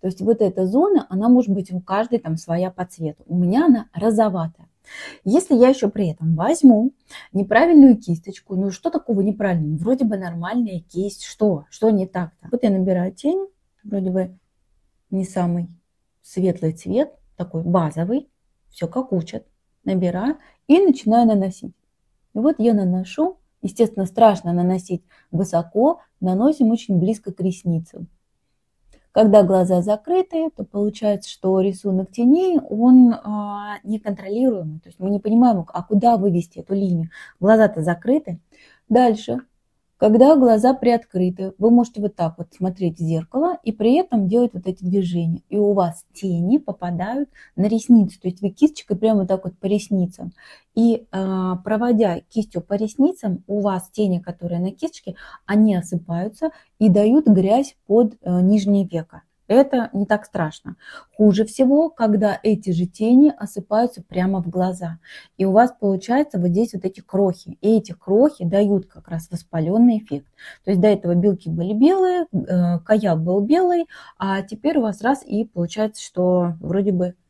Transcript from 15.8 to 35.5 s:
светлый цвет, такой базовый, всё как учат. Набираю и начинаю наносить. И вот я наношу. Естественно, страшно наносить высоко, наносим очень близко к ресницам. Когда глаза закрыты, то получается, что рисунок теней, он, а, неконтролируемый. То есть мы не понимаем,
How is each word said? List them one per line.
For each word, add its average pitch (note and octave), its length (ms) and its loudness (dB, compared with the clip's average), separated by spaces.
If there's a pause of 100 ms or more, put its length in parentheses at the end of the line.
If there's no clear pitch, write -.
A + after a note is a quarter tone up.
светлый F#3 500 -4
цвет, A#3 400 -4 (240)
такой F3 260 -8
базовый, F3 680 -2 (400)
всё - 180 -10
как C4 260 -6
учат. E3+ 320 -6 (400)
Набираю F#3+ 520 -2 (320)
и D#4 100 6
начинаю A#3+ 480 2
наносить. G3 480 -2 (600)
И G#3 40 -6
вот C#4+ 200 0
я A3+ 160 2
наношу. F#3+ 640 -4 (240)
Естественно, G#3+ 440 -2
страшно F#3+ 460 2
наносить F3+ 500 -4 (300)
высоко, F#3+ 680 -2 (200)
наносим A3 500 0
очень G#3+ 280 -2
близко G3 340 -2
к - 80 -14
ресницам. E3+ 680 -6 (1040)
Когда G#3 320 6
глаза F3+ 400 2
закрыты, D#4+ 680 -4
то G3+ 140 -14
получается, G#3 640 -4
что F#3+ 320 -2
рисунок F#3+ 520 -4
теней, D#4 480 2
он, B3 520 6
а, G#3 720 -8
неконтролируемый. G3+ 960 -4
То E3+ 120 -20
есть - 100 -20
мы F#3 100 -4
не G3+ 80 -2
понимаем, A3 480 2